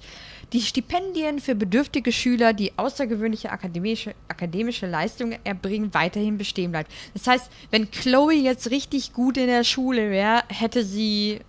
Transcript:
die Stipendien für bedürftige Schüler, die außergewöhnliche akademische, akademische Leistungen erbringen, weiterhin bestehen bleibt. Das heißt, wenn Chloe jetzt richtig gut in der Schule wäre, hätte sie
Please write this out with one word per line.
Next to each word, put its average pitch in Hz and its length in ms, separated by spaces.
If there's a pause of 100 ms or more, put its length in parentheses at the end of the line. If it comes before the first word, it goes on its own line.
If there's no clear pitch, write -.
(540)
die 240 80
Stipendien 311 760
für 262 160
bedürftige 226 560
Schüler, 233 420
die 202 240
außergewöhnliche 220 720
akademische, 196 640 (140)
akademische 196 580
Leistungen 202 580
erbringen, 202 520
weiterhin 208 420
bestehen 196 320
bleibt. 156 220 (220)
Das - 120
heißt, 254 260 (200)
wenn 214 180
Chloe 269 440
jetzt 262 360
richtig 269 440
gut 247 240
in 254 100
der 240 160
Schule 240 480
wäre, 208 380
hätte 226 360
sie 208 640